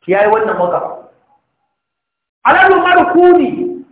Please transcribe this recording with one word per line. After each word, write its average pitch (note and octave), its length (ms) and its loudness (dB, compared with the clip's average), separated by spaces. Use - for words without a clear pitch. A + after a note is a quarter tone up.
Ya F#3+ 160 -2
yi G#3+ 40 0
wannan G#3+ 300 -2
wakafi. F3 440 -6
Alhaji F#4 300 2
Umar F4+ 400 0
Kudi F4 800 0